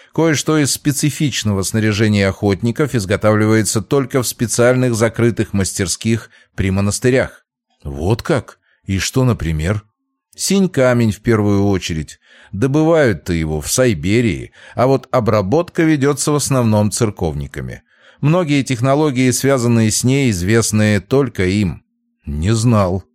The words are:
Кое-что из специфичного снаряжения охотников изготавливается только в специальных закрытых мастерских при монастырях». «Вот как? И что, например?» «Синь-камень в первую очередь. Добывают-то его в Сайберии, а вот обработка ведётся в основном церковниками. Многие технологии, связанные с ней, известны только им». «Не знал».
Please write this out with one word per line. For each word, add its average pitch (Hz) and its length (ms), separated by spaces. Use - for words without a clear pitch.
Кое-что 156 420
из 147 140
специфичного 131 920
снаряжения 107 680
охотников 110 640
изготавливается 107 840
только 135 400
в 113 60
специальных 123 680
закрытых 113 560
мастерских 101 800
при 95 160
монастырях». 104 760
«Вот 78 380
как? - 380
И 98 120
что, 131 280
например?» 85 580
«Синь-камень 127 800
в - 80
первую 104 460
очередь. 87 540
Добывают-то 135 800
его 78 260
в 73 100
Сайберии, 98 840
а 117 140
вот - 240
обработка 113 720
ведётся 147 480
в 147 40
основном 113 560
церковниками. 71 920
Многие 147 420
технологии, 135 680
связанные 120 600
с - 140
ней, 131 260
известны 107 720
только 127 440
им». 95 380
«Не 78 300
знал». 104 480